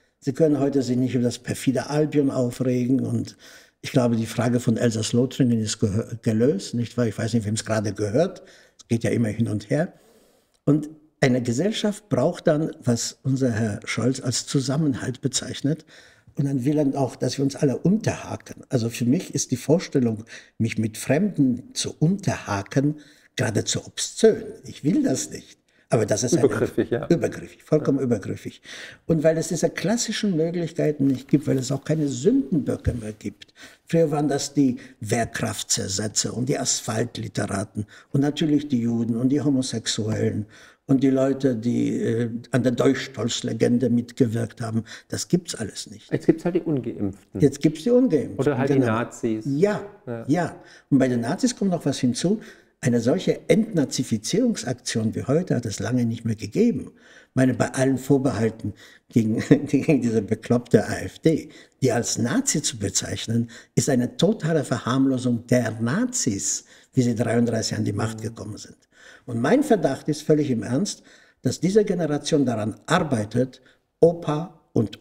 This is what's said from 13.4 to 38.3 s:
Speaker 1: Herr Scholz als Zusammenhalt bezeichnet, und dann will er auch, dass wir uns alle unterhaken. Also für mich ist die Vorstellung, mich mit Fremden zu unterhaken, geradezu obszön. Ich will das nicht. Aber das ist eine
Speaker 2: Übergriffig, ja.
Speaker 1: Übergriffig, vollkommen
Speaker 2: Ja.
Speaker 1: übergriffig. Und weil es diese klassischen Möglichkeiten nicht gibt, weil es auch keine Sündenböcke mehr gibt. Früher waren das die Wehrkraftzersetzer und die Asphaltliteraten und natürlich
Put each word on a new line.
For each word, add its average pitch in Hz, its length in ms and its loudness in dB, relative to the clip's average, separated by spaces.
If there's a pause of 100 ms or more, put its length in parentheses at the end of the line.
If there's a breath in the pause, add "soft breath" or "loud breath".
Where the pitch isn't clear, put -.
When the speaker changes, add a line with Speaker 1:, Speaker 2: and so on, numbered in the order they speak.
Speaker 1:
Herr 107 340 -2
Scholz 131 360 -2
als - 260 -4
Zusammenhalt 135 760 -2
bezeichnet, - 640 -4 (520 soft breath)
und 143 80 0
dann 139 200 -2
will 147 120 2
er 143 220 2
auch, 131 160 -2
dass 127 220 -4
wir 139 60 0
uns 135 120 0
alle 131 220 0
unterhaken. - 920 -2
Also 120 200 0
für 120 160 -4
mich 143 280 0
ist - 180 -4
die 123 60 0
Vorstellung, 120 680 0 (360 loud breath)
mich 110 180 -2
mit 107 200 -2
Fremden 151 760 0
zu - 260 -6
unterhaken, 143 1000 0 (360 loud breath)
geradezu - 500 -2
obszön. - 580 0 (220)
Ich - 180 -14
will 220 200 2
das - 280 -2
nicht. - 260 -18 (320)
Aber 110 160 2
das 107 180 0
ist 123 120 -2
eine 147 100 4
Speaker 2:
Übergriffig, 117 440 0
ja. - 180 0
Speaker 1:
Übergriffig, - 560 -2
vollkommen 147 360 2
Speaker 2:
Ja. 135 40 -4
Speaker 1:
übergriffig. 110 580 -4 (440 loud breath)
Und 160 180 2
weil 160 140 4
es 156 100 -2
diese 170 220 0
klassischen 208 640 -2
Möglichkeiten 151 720 0
nicht 131 220 -2
gibt, 143 180 2
weil 135 100 2
es 127 140 -4
auch 127 140 -6
keine 156 240 0
Sündenböcke 131 840 0
mehr 107 200 -8
gibt. - 400 -14 (320 loud breath)
Früher 165 260 2
waren 151 160 0
das 139 260 -2
die 135 240 4 (220 loud breath)
Wehrkraftzersetzer 107 1400 -2
und 123 140 -2
die - 100 0
Asphaltliteraten 110 1300 -4 (260 loud breath)
und 139 100 2
natürlich 147 460 2